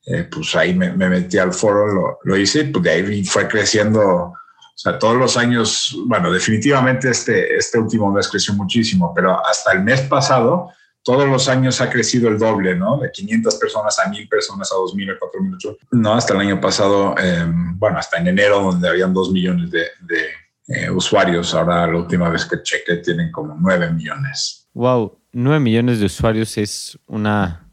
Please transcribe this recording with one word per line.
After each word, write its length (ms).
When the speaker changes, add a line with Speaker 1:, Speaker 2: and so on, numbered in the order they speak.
Speaker 1:
eh, 240
pues 240
ahí 200
me, 180
me 160
metí 300
al 140
foro, 340
lo, 360
lo 140
hice 240
y, 40
pues, 180
de 80
ahí 340
fue 220
creciendo. 540
O 340
sea, 240
todos 180
los 200
años, 600
bueno, 260
definitivamente 800
este, 460
este 220
último 340
mes 160
creció 260
muchísimo, 600
pero 300
hasta 280
el 100
mes 200
pasado, 680
todos 240
los 220
años 320
ha 80
crecido 400
el 100
doble, 380
¿no? 220
De 120
quinientas 440
personas 440
a 120
mil 180
personas, 420
a 40
dos 200
mil, 160
a 80
cuatro 220
mil, 140
ocho 160
mil. 320
No, 100
hasta 220
el 60
año 200
pasado, 560
em, 640
bueno, 200
hasta 200
en 80
enero, 340
donde 260
habían 280
dos 180
millones 380
de, 160
de, 260
eh, 220
usuarios. 640
Ahora, 320
la 100
última 320
vez 160
que 180
chequé, 340
tienen 360
como 260
nueve 320
millones. 840
Speaker 2:
Wow, 440
nueve 280
millones 400
de 40
usuarios 540
es 480
una 680